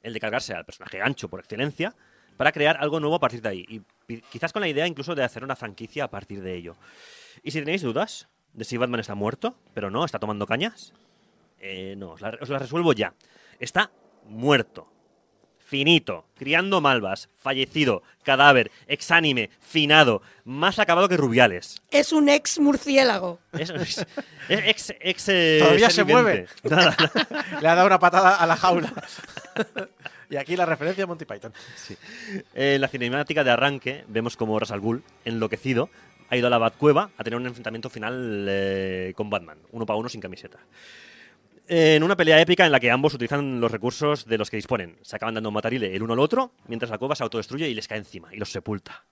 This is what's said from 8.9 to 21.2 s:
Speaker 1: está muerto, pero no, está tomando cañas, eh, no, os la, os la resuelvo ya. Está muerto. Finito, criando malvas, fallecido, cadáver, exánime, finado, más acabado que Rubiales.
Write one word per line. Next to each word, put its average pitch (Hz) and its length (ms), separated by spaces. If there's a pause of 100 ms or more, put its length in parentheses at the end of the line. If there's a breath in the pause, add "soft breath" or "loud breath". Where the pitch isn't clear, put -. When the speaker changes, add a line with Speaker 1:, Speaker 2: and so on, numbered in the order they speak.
Speaker 1:
está 104 140
muerto, 113 400 (180)
pero 101 160
no, 120 160
está 156 140
tomando 104 280
cañas, 170 460 (680)
eh, 95 360
no, 98 160
os 82 80
la, 110 200
os 131 80
la 135 100
resuelvo 147 340
ya. 104 220 (460 soft breath)
Está 190 320 (340)
muerto. 113 640 (800)
Finito, 139 540 (120)
criando 175 440
malvas, 117 480 (120)
fallecido, 135 640 (220 soft breath)
cadáver, 135 480 (160 soft breath)
exánime, 143 640 (100)
finado, 147 600 (240 soft breath)
más 156 360
acabado 185 280
que 180 80
Rubiales. 120 640 (120)